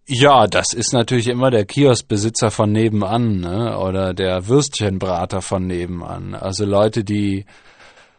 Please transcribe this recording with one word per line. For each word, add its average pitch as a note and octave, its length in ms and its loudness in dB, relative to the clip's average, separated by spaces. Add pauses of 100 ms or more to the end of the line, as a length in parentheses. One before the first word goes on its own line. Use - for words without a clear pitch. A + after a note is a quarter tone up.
ja, C3 380 6
das F#2 280 -2
ist A#2 180 -4
natürlich A#2+ 380 0
immer B2+ 220 2
der A2 120 2
Kioskbesitzer A2+ 880 2
von G#2 220 0
nebenan, A2 640 0
ne? G2+ 380 -4
Oder F#2+ 360 -2
der F#2 360 -2
Würstchenbrater F#2+ 920 0
von F#2 260 -4
nebenan. F2 680 -8
Also G2 300 -4
Leute, G#2 400 2
die, G2+ 400 -2 (720)